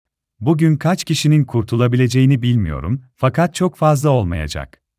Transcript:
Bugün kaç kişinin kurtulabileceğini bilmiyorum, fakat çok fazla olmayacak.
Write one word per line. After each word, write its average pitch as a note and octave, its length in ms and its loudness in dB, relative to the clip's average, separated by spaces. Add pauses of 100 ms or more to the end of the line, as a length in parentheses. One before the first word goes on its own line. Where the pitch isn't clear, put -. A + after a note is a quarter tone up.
(400)
Bugün D#3 380 2
kaç F3 260 -2
kişinin D3+ 420 2
kurtulabileceğini B2 960 0
bilmiyorum, G#2+ 640 -2 (120)
fakat D#3+ 400 -2
çok F3+ 200 -2
fazla D3+ 340 0
olmayacak. E2+ 720 -4 (160)